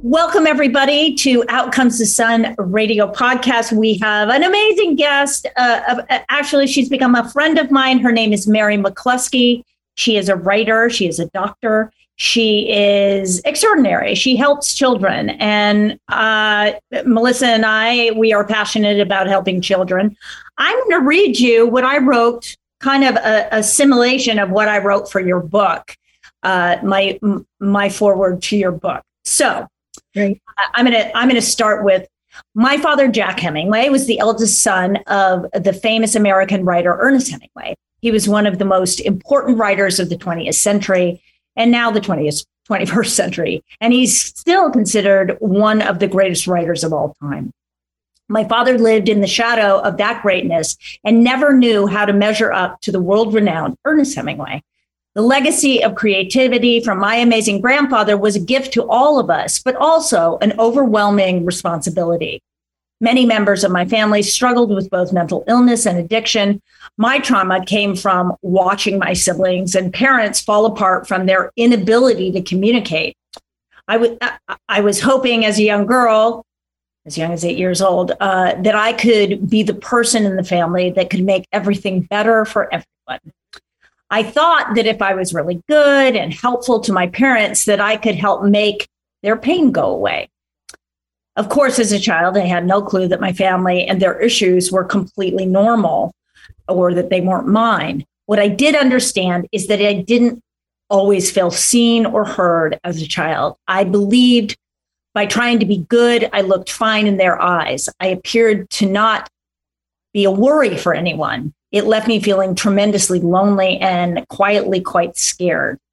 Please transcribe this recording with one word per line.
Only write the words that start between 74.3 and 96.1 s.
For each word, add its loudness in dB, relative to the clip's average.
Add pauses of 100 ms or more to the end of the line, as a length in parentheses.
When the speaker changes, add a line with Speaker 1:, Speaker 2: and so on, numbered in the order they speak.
Speaker 1:
I 0
was 0
hoping 0
as 0
a 4
young 2
girl, 2 (600)
as -10
young -4
as -6
eight -4
years -2
old, 0
uh, 0
that 2
I 0
could 2
be 2
the -2
person -2
in -2
the -4
family -2
that -2
could -2
make 0
everything -2
better 0
for -4
everyone. -12 (800)
I 0
thought 0
that 2
if -2
I 0
was -6
really -4
good 4
and -4
helpful -2
to -2
my 0
parents, 0
that 0
I 0
could -2
help -2
make 0 (360)
their 0
pain 0
go 0
away. -4 (1040)
Of -4
course, 0
as 0
a -2
child, 0
I 2
had -2
no 2
clue -2
that -2
my -4
family 0
and -2
their 0
issues 0
were 0
completely -4
normal 0 (560)